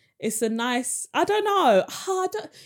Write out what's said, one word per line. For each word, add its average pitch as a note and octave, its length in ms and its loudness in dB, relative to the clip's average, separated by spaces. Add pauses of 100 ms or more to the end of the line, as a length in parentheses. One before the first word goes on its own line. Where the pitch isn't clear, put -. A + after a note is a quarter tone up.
(180)
it's A3 240 -4
a A3+ 80 0
nice, B3 640 -2
I D#4 100 4
don't G#4 200 0
know. E4+ 440 4
Ah, F#4 360 -4
I - 60 -2
don't, - 200 -10 (160)